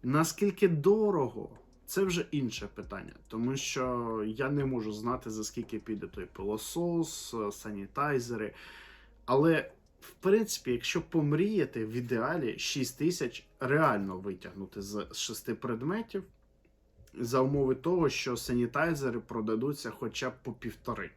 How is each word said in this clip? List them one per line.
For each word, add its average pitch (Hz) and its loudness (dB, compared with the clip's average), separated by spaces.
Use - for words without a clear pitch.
Наскільки 160 4
дорого, 175 4
це 190 0
вже 175 2
інше 123 -2
питання, 95 -10
тому 120 -2
що 120 -2
я 131 -2
не 143 2
можу 117 0
знати, 117 -4
за 110 -4
скільки 113 -6
піде 104 -6
той 90 -10
пилосос, 156 -4
е, 104 -2
санітайзери. 117 -2
Але, 143 4
в - -20
принципі, 202 2
якщо 120 0
помріяти, 151 2
в 110 -6
ідеалі 123 0
шість - -2
тисяч 151 0
реально 117 2
витягнути 95 -8
з 101 -4
шести - -6
предметів 156 -4
за 127 2
умови 135 4
того, 165 2
що 127 -2
санітайзери 127 0
продадуться 113 -2
хоча 123 -4
б - -14
по 123 -8
півтори. 104 -6